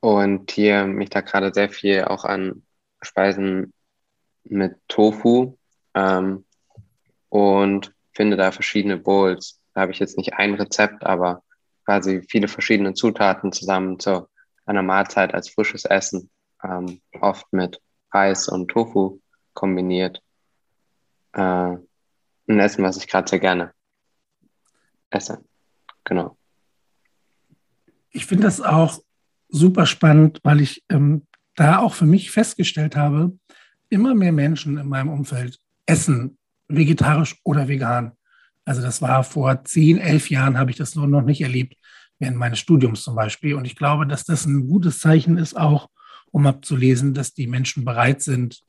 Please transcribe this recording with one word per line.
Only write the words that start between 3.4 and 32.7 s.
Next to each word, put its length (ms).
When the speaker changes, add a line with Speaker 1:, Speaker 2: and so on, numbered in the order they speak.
Speaker 1:
mit 320
Tofu, 720
ähm, 500
und 640
finde 240
da 140
verschiedene 460
Bowls. 640
Da 80
habe 100
ich 60
jetzt 200
nicht 160
ein 200
Rezept, 500
aber 400
quasi 440
viele 180
verschiedene 460
Zutaten 580
zusammen 480
zu 280
einer 180
Mahlzeit 500
als 160
frisches 360
Essen, 440
ähm, 380
oft 320
mit 300
Reis 360
und 220
Tofu 500
kombiniert. 680
Äh, 80
ein 1160
Essen, 240
was 140
ich 100
gerade 220
sehr 100
gerne 340
esse. 340
Genau. 340
Speaker 2:
Ich 160
finde 160
das 180
auch 380
super 380
spannend, 560
weil 180
ich, 280
ähm, 360
da 220
auch 140
für 120
mich 260
festgestellt 640